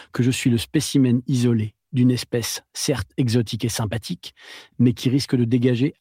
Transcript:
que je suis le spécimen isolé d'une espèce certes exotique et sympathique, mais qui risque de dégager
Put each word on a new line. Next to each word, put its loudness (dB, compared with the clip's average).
que -2
je 4
suis 0
le 2
spécimen 0
isolé 0
d'une 4
espèce -4
certes -4
exotique 0
et -2
sympathique, -6
mais 4
qui -4
risque 0
de 2
dégager 0